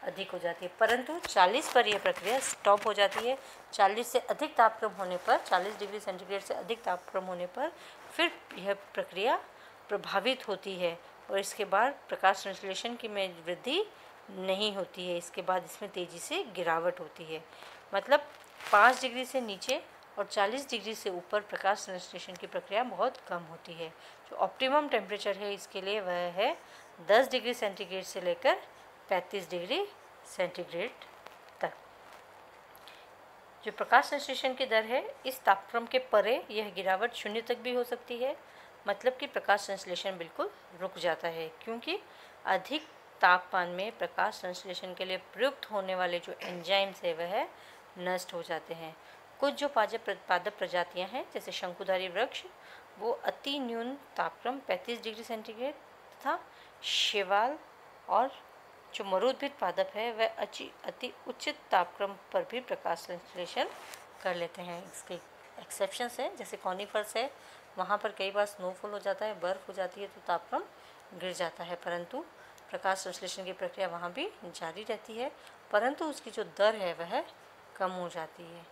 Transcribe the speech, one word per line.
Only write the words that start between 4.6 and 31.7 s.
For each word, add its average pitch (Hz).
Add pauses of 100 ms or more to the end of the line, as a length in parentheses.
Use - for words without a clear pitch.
होने 180
पर, 233
चालीस 196
डिग्री 208
सेंटीग्रेड 190
से -
अधिक 226
तापक्रम 185
होने 180
पर 285 (440)
फिर 330 (260)
यह 196 (200)
प्रक्रिया 202 (500)
प्रभावित 202
होती 196
है 170 (340)
और 196
इसके 202
बाद 208 (160)
प्रकाश 196
संश्लेषण 196
की 233
में 190
वृद्धि 247 (460)
नहीं 190
होती 180
है। 175
इसके 175
बाद 180
इसमें 196
तेज़ी 175
से 349 (120)
गिरावट 170
होती 165
है। 160 (500)
मतलब 247 (340)
पाँच 233
डिग्री 247
से 254
नीचे 233 (360)
और 202
चालीस 226
डिग्री 220
से -
ऊपर 185
प्रकाश 202
संश्लेषण 180
की 190
प्रक्रिया 196
बहुत 233 (100)
कम 175
होती 165
है। 160 (400)
जो -
optimum 262
temperature 202
है 202
इसके 190
लिए 202
वह 180 (140)
है 233 (520)
दस 240
डिग्री 240
centigrade 190
से -
लेकर 180 (520)
पैंतीस 180
डिग्री 190 (420)
centigrade 180 (560)
तक। 160 (1900)